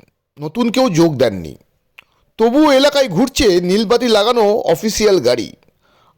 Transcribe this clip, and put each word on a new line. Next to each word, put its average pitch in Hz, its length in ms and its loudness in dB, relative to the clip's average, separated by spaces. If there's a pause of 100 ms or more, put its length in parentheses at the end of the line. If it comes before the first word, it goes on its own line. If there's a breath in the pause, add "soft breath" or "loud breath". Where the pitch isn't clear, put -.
(400)
নতুন 226 300 -4
কেউ 262 180 0
যোগ 165 280 0
দেননি। 98 400 -4 (800 soft breath)
তবুও 269 340 2
এলাকায় 277 360 2
ঘুরছে 196 520 0
নীলবাতি 220 480 0
লাগানো 214 500 2
অফিসিয়াল 196 600 0
গাড়ি, 120 320 -2 (640)